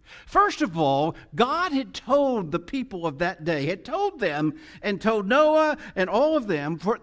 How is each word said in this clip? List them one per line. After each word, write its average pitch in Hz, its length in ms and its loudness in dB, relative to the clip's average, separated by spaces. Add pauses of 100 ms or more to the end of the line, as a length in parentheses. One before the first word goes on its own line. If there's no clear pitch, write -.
(260)
First 392 340 2
of 185 160 -2
all, 147 400 2 (180)
God 302 380 0
had 254 220 -2
told 247 580 0
the 175 60 0
people 190 480 -6
of 139 140 -6
that 170 240 -4
day, 151 200 -2
had 185 220 -6
told 381 340 -4
them 151 320 0 (300)
and 202 180 -4
told 220 260 0
Noah 302 520 4 (180)
and 185 140 0
all 294 260 2
of 240 120 -2
them 156 280 -2
for, 208 260 -2